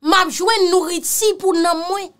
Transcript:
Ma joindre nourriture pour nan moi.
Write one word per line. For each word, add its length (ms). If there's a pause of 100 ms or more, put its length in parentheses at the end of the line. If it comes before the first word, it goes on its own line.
Ma 280
joindre 420
nourriture 680
pour 140
nan 240 (100)
moi. 120 (200)